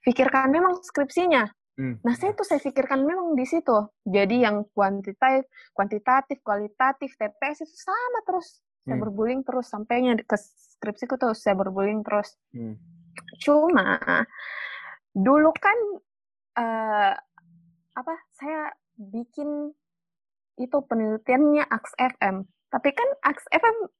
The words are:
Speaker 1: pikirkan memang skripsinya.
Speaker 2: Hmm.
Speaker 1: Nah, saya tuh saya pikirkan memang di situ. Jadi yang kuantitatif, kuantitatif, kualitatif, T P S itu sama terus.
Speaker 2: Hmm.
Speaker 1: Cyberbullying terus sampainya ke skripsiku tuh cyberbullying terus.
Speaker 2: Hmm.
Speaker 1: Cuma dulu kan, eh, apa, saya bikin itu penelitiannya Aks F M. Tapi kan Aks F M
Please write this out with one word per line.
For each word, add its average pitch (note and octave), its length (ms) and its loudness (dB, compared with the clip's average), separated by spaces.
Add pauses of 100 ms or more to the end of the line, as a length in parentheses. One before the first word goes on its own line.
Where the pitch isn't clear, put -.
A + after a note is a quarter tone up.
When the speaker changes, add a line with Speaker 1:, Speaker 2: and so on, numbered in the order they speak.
Speaker 1:
pikirkan C4 480 2
memang F4+ 320 2
skripsinya. C#4+ 640 0 (240)
Speaker 2:
Hmm. B2+ 320 -6
Speaker 1:
Nah, A#3+ 80 2
saya G4+ 240 -2
tuh G4+ 80 -4
saya D4 160 0
pikirkan C4+ 400 0
memang E4+ 320 0
di C4 160 0
situ. A#3 400 2 (160)
Jadi G3+ 400 2
yang G#3 320 0
kuantitatif, G3+ 720 0 (240)
kuantitatif, B3+ 720 0
kualitatif, A3 720 -2
T - 40 -8 (120)
P - 160 -12
S D#4 160 -10
itu - 160 -20
sama A#4 480 -4
terus. - 320 -6 (240)
Speaker 2:
Hmm. - 80 -4
Speaker 1:
Cyberbullying A3 480 -2
terus B3+ 320 -4
sampainya A#3+ 480 0
ke - 160 -2
skripsiku - 800 -8
tuh A#3+ 160 0
cyberbullying G3 720 -2
terus. G#3 320 -4 (160)
Speaker 2:
Hmm. A#3 240 -10 (640)
Speaker 1:
Cuma D4 560 4 (1200)
dulu C#4+ 400 6
kan, G#4 200 2 (840)
eh, A3 520 0 (800)
apa, D4 220 -8 (180)
saya D4+ 400 -8 (240)
bikin D4 720 -8 (880)
itu B3+ 200 -2
penelitiannya B3+ 920 2
Aks - 280 -4
F B3 240 0
M. G3 240 -2 (240)
Tapi C4 240 0
kan A#4 120 0 (160)
Aks - 280 -2
F - 120 2
M A#4 160 2 (220)